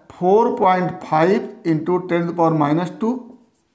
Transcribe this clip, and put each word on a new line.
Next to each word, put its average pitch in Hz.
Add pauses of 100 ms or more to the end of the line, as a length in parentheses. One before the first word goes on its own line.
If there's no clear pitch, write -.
(140)
four 214
point 185
five 175 (200)
into 165 (160)
ten 175
to 170
the 170
power 165
minus 156 (100)
two, 226 (600)